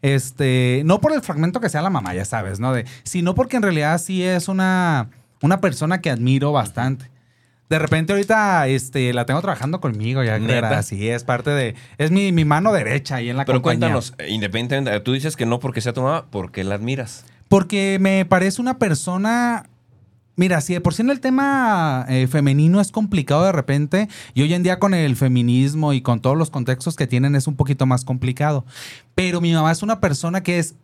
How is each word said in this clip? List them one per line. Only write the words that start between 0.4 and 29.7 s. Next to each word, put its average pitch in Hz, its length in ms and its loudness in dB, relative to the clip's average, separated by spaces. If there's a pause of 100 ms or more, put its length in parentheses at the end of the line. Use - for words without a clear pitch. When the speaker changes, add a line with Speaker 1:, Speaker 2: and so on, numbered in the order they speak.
Speaker 1:
no 185 140 4
por 311 140 2
el 285 80 0
fragmento 170 400 -2
que 208 80 0
sea 151 120 -4
la 180 80 -2
mamá, 107 240 -2
ya 92 120 -4
sabes, 98 340 -6
¿no? 127 140 0
De, 120 120 -2 (180)
sino 175 320 -2
porque 254 200 0
en 233 80 2
realidad 160 360 2
sí 185 220 -4
es 180 280 0
una, 185 600 0 (320)
una 185 200 4
persona 170 400 0
que 165 80 -2
admiro 131 420 2
bastante. 131 580 -2 (600)
De 160 100 2
repente 160 320 0
ahorita, 202 560 2
este, 131 460 0
la 120 120 0
tengo 131 140 0
trabajando 160 400 -4
conmigo, 120 440 -2
ya 110 140 0
Speaker 2:
¿Neta? 107 80 0
Speaker 1:
creerás, 113 420 0
sí, 104 200 -4
es 120 160 -4
parte 127 280 -2
de... 131 240 -2 (220)
Es 156 140 0
mi, 190 220 2
mi 165 100 4
mano 160 300 4
derecha 127 420 -2
ahí 120 140 -4
en 123 80 -2
la 139 80 -2
Speaker 2:
Pero 127 160 2
Speaker 1:
compañía. 120 260 0
Speaker 2:
cuéntanos, 110 300 -2
eh, 76 120 -10
independientemente, 110 680 -2
tú 127 140 -2
dices 147 240 -4
que 123 80 -2
no 120 160 0
porque 123 180 -4
sea 113 140 -4
tu 127 80 -6
mamá, 147 280 -2
¿por 90 220 -8
qué 95 140 -6
la 98 100 -2
admiras? 117 480 -8 (240)
Speaker 1:
Porque 196 540 2
me 190 240 2
parece 190 360 -2
una 254 160 -4
persona, 220 920 -2 (680)
mira, 180 240 2
si 160 140 -4
de 175 80 -2
por 180 120 -6
sí - 80 -4
en 247 100 2
el 269 100 -4
tema, 240 880 0
eh, 127 180 2
femenino 147 540 4
es 190 100 0
complicado 175 540 2
de 190 80 2
repente, 147 560 0 (240)
y 127 80 2
hoy 156 120 2
en 180 100 0
día 180 140 2
con 196 160 2
el 151 220 2
feminismo 135 800 2
y 127 80 0
con 120 180 0
todos 135 180 2
los 160 120 0
contextos 127 480 -4
que 135 100 -2
tienen 135 280 2
es 135 120 0
un 151 80 -4
poquito 135 300 0
más 127 180 2
complicado. 131 640 -2 (500)
Pero 180 240 0
mi 170 140 2
mamá 160 180 4